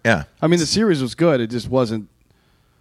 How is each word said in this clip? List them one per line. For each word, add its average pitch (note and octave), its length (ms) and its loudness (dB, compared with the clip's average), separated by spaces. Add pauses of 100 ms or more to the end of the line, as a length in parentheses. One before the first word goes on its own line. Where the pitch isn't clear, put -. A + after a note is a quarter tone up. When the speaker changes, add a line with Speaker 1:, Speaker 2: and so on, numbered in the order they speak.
Speaker 1:
Yeah. G2+ 180 2 (180)
Speaker 2:
I D#3+ 60 0
mean, F3 140 2
the D3 60 -2
series F#3+ 340 2
was A#2 140 -6
good. D#3 260 2
It A2+ 80 -4
just A#2 180 -6
wasn't. A2+ 400 -2 (720)